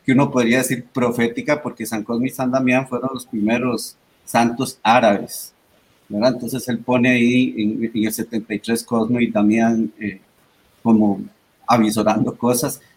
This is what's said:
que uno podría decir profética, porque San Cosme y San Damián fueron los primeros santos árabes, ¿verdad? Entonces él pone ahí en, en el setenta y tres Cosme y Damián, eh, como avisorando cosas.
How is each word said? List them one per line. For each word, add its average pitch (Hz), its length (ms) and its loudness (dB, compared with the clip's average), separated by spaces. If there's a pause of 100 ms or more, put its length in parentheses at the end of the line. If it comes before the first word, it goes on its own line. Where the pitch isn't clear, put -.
que 139 80 2
uno 139 180 4
podría 123 280 2
decir 127 260 -2
profética, 123 800 -2
porque 113 240 -8
San 107 180 -6
Cosme 117 220 -2
y 120 40 -4
San 127 200 -4
Damián 131 360 2
fueron 123 280 -4
los 123 100 -10
primeros 113 720 -2 (300)
santos 120 560 -2
árabes, 110 720 2 (520)
¿verdad? 117 280 0
Entonces 123 340 -6
él 113 120 -2
pone 123 280 0
ahí 123 480 2
en, 110 380 -2
en 110 100 0
el 110 80 -2
setenta 110 400 -6
y 101 60 -2
tres 113 260 -4
Cosme 120 380 0
y 107 80 2
Damián, 110 680 2
eh, 101 220 -8 (640)
como 107 400 4 (440)
avisorando 107 680 0
cosas. 127 420 -2 (180)